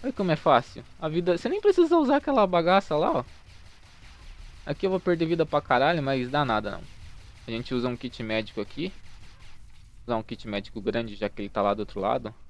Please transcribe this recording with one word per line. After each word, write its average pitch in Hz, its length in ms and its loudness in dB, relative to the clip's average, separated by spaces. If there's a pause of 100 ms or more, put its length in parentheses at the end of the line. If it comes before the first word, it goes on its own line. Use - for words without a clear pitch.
Olha 254 100 -4
como 185 200 0
é 151 40 4
fácil. - 480 4 (160)
A 160 80 -4
vida, 170 300 2
você 233 100 -4
nem 392 120 -2
precisa 349 360 6
usar 285 200 6
aquela 269 280 4
bagaça 180 520 4
lá, 180 220 2
ó. - 60 -2 (1400)
Aqui 147 220 -4
eu 185 40 2
vou 185 100 0
perder 170 240 2
vida 160 220 2
pra 147 160 0
caralho, 143 400 4
mas 131 280 0
dá 147 140 2
nada, 107 280 0
não. - 100 -10 (640)
A 117 40 -10
gente 120 240 -6
usa 123 140 0
um 123 80 -4
kit 123 260 -10
médico 110 380 -2
aqui. 175 320 -6 (1120)
Usar 120 100 -2
um 110 60 -2
kit - 240 -10
médico 104 340 -6
grande, 110 360 -4
já 104 120 -4
que - 120 -8
ele 101 80 -6
tá - 140 -2
lá 101 100 4
do 104 80 -2
outro 104 200 -6
lado. 113 340 -2 (160)